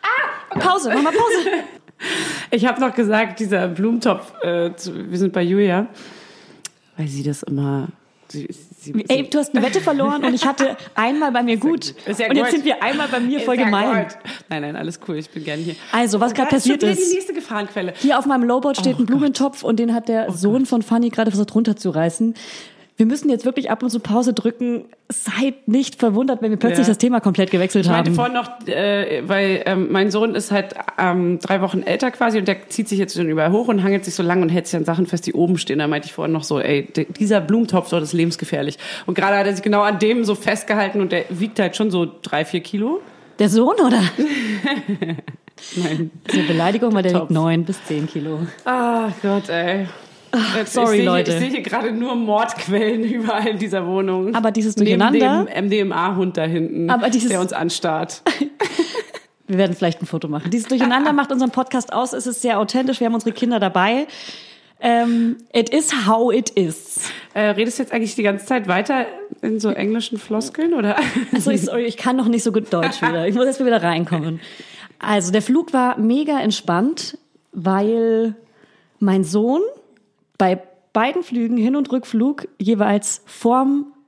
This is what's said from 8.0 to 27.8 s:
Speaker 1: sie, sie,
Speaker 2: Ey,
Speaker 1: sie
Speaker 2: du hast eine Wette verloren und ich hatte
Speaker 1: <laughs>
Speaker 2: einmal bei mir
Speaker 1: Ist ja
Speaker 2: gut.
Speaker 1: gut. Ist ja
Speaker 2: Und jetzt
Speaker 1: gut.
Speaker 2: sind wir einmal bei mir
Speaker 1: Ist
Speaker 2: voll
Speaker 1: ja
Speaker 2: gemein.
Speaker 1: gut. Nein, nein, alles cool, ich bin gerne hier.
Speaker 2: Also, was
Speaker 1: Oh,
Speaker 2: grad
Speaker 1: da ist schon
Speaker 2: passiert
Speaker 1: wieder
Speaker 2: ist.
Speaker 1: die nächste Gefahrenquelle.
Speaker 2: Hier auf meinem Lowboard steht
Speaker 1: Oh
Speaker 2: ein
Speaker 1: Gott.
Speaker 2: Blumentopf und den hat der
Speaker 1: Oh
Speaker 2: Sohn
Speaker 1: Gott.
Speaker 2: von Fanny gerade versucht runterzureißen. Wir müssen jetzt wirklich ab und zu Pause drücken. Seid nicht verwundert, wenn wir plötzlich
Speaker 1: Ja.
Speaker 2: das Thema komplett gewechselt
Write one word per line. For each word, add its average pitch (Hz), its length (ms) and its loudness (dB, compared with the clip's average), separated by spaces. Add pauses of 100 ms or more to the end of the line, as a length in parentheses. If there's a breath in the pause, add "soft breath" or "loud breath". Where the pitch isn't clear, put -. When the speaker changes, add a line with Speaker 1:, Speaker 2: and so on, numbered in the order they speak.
Speaker 1:
sie, 147 200 -12 (300)
sie, 143 140 -16 (160)
Speaker 2:
Ey, 269 160 2
Speaker 1:
sie - 60 -12
Speaker 2:
du 294 80 0
hast 285 160 -4
eine 233 100 2
Wette 320 160 0
verloren 285 440 0
und 247 100 2
ich 254 100 0
hatte 277 400 0
Speaker 1:
<laughs> - 120 -20
Speaker 2:
einmal 277 360 0
bei 240 120 0
mir 233 100 2
Speaker 1:
Ist 220 100 -2
ja 302 60 4
Speaker 2:
gut. 330 160 -2 (100)
Speaker 1:
gut. - 100 -14
Ist 202 140 -4
ja 226 80 0
Speaker 2:
Und 277 80 4
jetzt 269 100 4
Speaker 1:
gut. 247 100 2
Speaker 2:
sind 285 80 -2
wir - 180 2
einmal 285 260 -2
bei 247 120 -2
mir 247 180 0
Speaker 1:
Ist 240 60 -4
Speaker 2:
voll 247 140 2
Speaker 1:
ja 254 60 2
Speaker 2:
gemein. 208 440 2
Speaker 1:
gut. - 80 -16 (340 loud breath)
Nein, 156 120 -4
nein, 147 140 -8
alles 160 320 -8
cool, 165 80 -4
ich 156 140 -10
bin 156 140 -12
gerne 151 180 -6
hier. 165 140 -8 (160)
Speaker 2:
Also, 214 280 2
was 233 120 2
Speaker 1:
Oh, - 20 -6
Speaker 2:
grad 262 180 2
Speaker 1:
da 277 40 4
ist 240 100 2
schon 269 120 6
Speaker 2:
passiert - 40 0
Speaker 1:
wieder 208 100 4
Speaker 2:
ist. 349 180 2
Speaker 1:
die 370 40 4
nächste 381 180 -4
Gefahrenquelle. 202 640 -6
Speaker 2:
Hier 269 220 4
auf 269 80 0
meinem 269 160 4
Lowboard 247 340 2
steht 254 180 2
Speaker 1:
Oh - 20 -6
Speaker 2:
ein - 20 -10
Speaker 1:
Gott. 240 80 2
Speaker 2:
Blumentopf 277 560 0
und 226 160 2
den 233 160 2
hat 233 140 -2
der 226 200 0
Speaker 1:
Oh 190 40 -4
Speaker 2:
Sohn 202 280 2
Speaker 1:
Gott. 262 80 0
Speaker 2:
von 233 140 2
Fanny 233 280 2
gerade 220 200 0
versucht 208 240 0
runterzureißen. 202 800 0 (640 loud breath)
Wir 226 100 4
müssen 294 220 0
jetzt 233 160 2
wirklich 254 280 0
ab 226 100 -2
und 247 80 0
zu 233 80 -2
Pause 226 360 2
drücken. 240 500 -2 (240)
Seid 240 580 -4
nicht 254 320 0
verwundert, 233 440 2
wenn 220 80 0
wir 214 80 0
plötzlich 190 280 4
Speaker 1:
Ja. 220 60 6
Speaker 2:
das 202 60 2
Thema 247 200 4
komplett 190 320 2
gewechselt 185 360 2